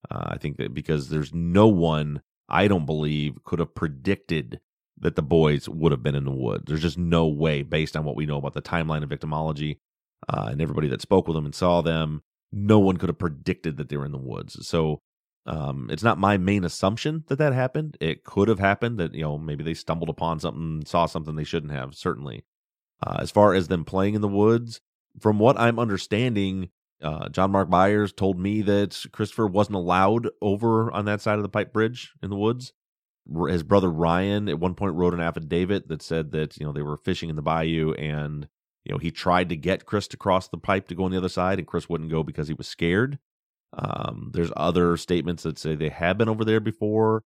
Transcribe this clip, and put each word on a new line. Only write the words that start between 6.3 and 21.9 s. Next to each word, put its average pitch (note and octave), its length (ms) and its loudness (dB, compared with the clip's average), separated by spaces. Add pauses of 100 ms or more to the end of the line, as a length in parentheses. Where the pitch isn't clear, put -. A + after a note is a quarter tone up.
woods. A1 360 -4
There's D#2 140 -2
just F2 160 -2
no E2 300 2
way, D2+ 340 0
based D#2 340 -4
on D#2 80 -2
what C#2+ 140 -6
we D2+ 80 -2
know D2 120 -4
about C#2 160 -6
the D2 80 -8
timeline D#2 420 -4
of C#2+ 60 -8
victimology, D2+ 680 -6 (500)
uh, G#1 240 -4
and C#2+ 100 -4
everybody D2+ 280 0
that B1+ 120 -4
spoke F#2 240 4
with D#2+ 100 -2
them D2+ 100 -2
and C#2+ 100 -8
saw F2 240 2
them, D#2+ 420 -2 (300)
no G#2 280 6
one F#2+ 180 4
could E2+ 100 -2
have E2 100 -4
predicted D#2+ 600 -4
that D2 100 -8
they D2 80 -6
were C#2+ 100 -4
in D2 60 -8
the C#2 60 -8
woods. A#1 500 -12
So, D#2 320 0 (460)
um, C#2 440 -6
it's E2+ 140 -6
not G2+ 160 2
my G2 180 4
main F#2+ 280 0
assumption A2+ 600 -2
that C#3 100 -4
that D3 160 2
happened. C#3 480 -2
It D#2+ 240 -4
could G2+ 240 2
have G2 100 2
happened G2+ 400 0
that, E2+ 160 -2
you D#2+ 60 -6
know, D2+ 160 -2
maybe D2+ 260 -6
they D#2+ 100 -4
stumbled E2 360 -4
upon D#2+ 320 -4
something, D#2 440 -6
saw E2+ 200 2
something D#2 300 -6
they D2+ 100 -4
shouldn't D2+ 260 -4
have, C#2 240 -8